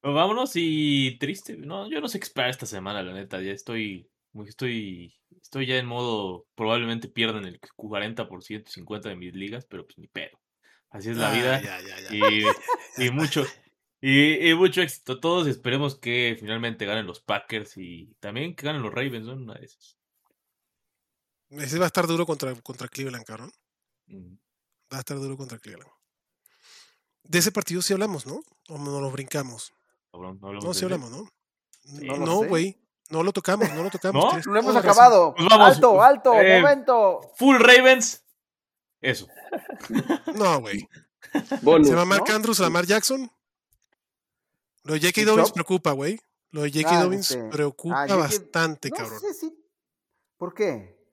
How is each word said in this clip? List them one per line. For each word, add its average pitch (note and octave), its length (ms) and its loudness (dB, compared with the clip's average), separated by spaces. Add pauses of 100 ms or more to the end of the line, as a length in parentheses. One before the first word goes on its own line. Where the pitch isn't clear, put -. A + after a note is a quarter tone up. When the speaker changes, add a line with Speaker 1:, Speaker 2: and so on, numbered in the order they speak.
Speaker 1:
Pero C#3+ 120 -4
vámonos G#3+ 420 0
y D3 600 -2
triste. F#3+ 380 -10
No, F#3+ 320 -14
yo D#4 140 -8
no C#4 60 -8
sé G3+ 120 -8
qué - 40 -16
esperar B2+ 260 -6
esta B2+ 160 -12
semana, G2 360 -10
la F#2 120 -12
neta. F#2+ 260 -12
Ya F#2+ 120 -8
estoy, G2+ 580 -12 (220)
muy, G#2+ 160 -18
estoy, G#2 680 -10 (260)
estoy C3+ 260 -10
ya B2+ 120 -2
en B2 80 -6
modo, A2 680 -6
probablemente A#2 540 -4
pierdan A2+ 380 -4
el F2 120 -18 (180)
cuarenta G#2+ 520 -10
por F2+ 160 -20
ciento, G#2+ 260 -16
cincuenta G#2 380 -14
de F#2+ 80 -12
mis F2+ 180 -16
ligas, G2+ 300 -14
pero F2+ 220 -18
pues - 120 -20
ni - 100 -20
pedo. - 300 -16 (520)
Así G#2 200 -14
es A#2 60 -6
la A2 140 -2
Speaker 2:
Ah, A2 40 -2
Speaker 1:
vida. B2+ 280 -2
Speaker 2:
ya, F2+ 180 -12
ya, F#2 200 -18
ya. F#2+ 140 -14
Speaker 1:
Y, G#2+ 280 2 (280)
Speaker 2:
<laughs> - 360 -4
Speaker 1:
y B2 40 0
mucho, C#3+ 340 -2 (560)
y, C#3+ 500 4
y E3 40 6
mucho F3+ 280 2
éxito C3+ 320 -6
a C3 60 -14
todos. E3+ 260 0
Esperemos C#3 500 -4
que A#2+ 420 -2
finalmente A2+ 460 -8
ganen G#2 220 -6
los F2 140 -16
Packers G#2 580 -8
y F2 420 -18
también C3 360 -12
que C#3 100 -12
ganen D3+ 160 -6
los G#2 100 -8
Ravens, B2 320 -8
¿no? A#2+ 100 -16
Una B2 200 -16
de - 120 -20
esas. - 300 -20 (1500)
Speaker 2:
Ese D3 280 -10
va F3+ 60 2
a F3 40 0
estar E3+ 180 -2
duro E3 200 -2
contra, C#3 360 -6
contra B2 260 -14
Cleveland, B2+ 360 -12
cabrón. A2+ 280 -18 (560)
Speaker 1:
Ujú. F3+ 300 -20 (540)
Speaker 2:
Va C3 60 -14
a - 20 -12
estar C#3 180 -12
duro C3+ 180 -12
contra B2 220 -18
Cleveland. G2+ 320 -20 (1300)
De E3 140 -2
ese F3 140 0
partido F3+ 300 -6
sí G3+ 100 -2
hablamos, F#3+ 340 -4
¿no? F3+ 160 -12 (260)
¿O D#3 100 -16
no C#3+ 220 -8
lo C#3 100 -6
brincamos? C3 600 -10 (380)
Speaker 1:
Cabrón, F#2 300 -18
no G2 80 -16
hablamos F#3+ 160 -12
Speaker 2:
No, F3 60 -8
Speaker 1:
de F3+ 40 -6
Speaker 2:
sí - 40 -6
Speaker 1:
ese. F#3 80 -4
Speaker 2:
hablamos, D#3 240 -8
¿no? F#3 180 -18 (680)
Speaker 1:
Sí. D3 80 -16
Speaker 3:
No C3+ 100 -6
lo C#3+ 100 -4
Speaker 2:
No, F3 140 0
Speaker 3:
sé. A3 80 -2
Speaker 2:
güey. F#3 300 -2 (320)
No D#3+ 120 -4
lo F#3+ 100 -2
tocamos, F#3+ 420 -2
no D#3 80 -6
lo F#3+ 80 -6
tocamos. F3+ 340 0
Speaker 1:
¿No? B3 60 4
Speaker 2:
Tienes F4+ 160 -4
Speaker 3:
Lo G3+ 120 -6
hemos B3 140 0
Speaker 2:
toda - 20 2
la G#3 160 4
Speaker 3:
acabado. G3+ 440 10
Speaker 1:
Pues E3+ 140 2
vamos. G#3 260 10
Speaker 3:
Alto, G#3+ 280 6
alto, B3+ 380 8
Speaker 1:
Eh, F#3 200 8
Speaker 3:
momento. A#3+ 600 4 (160)
Speaker 1:
full C4+ 220 6
Ravens. B3+ 680 6 (800)
Eso. - 240 -4 (1080)
Speaker 2:
No, F#3 260 0
güey. G2+ 280 -10 (720)
Speaker 4:
Bonus. D3+ 280 6
Speaker 2:
Se C3+ 60 6
va F3 100 2
Mark F#3+ 240 2
Speaker 3:
¿No? G#3+ 60 2
Speaker 2:
Andrews, A3 260 -2
Lamar F3 260 0
Jackson. A#3 440 -2 (1500)
Lo D3+ 100 -4
de D3+ 60 -2
J F3 120 2
K G#3+ 80 0
Speaker 3:
¿Nick G#3+ 80 4
Speaker 2:
Dobbins G#3+ 200 6
Speaker 3:
Chubb? - 60 -6
Speaker 2:
preocupa, F3 380 -2
güey. D3 260 -4 (320)
Lo D3+ 120 -8
de D3 80 -2
J D#3 180 -2
K F3 100 4
Speaker 3:
Ah, E3+ 60 4
Speaker 2:
Dobbins F#3+ 260 -2
Speaker 3:
este, A#2+ 200 -6
Speaker 2:
preocupa D3+ 540 -4
Speaker 3:
ah, F#3 40 -6
J G3 60 0
K, - 60 2
Speaker 2:
bastante, D#3+ 680 -4
Speaker 3:
no D#4+ 60 -8
Speaker 2:
cabrón. A3 240 -10
Speaker 3:
sé F#4+ 140 -6
si, D#4+ 200 -12 (840)
¿por F3 180 -12
qué? B2 440 -6 (140)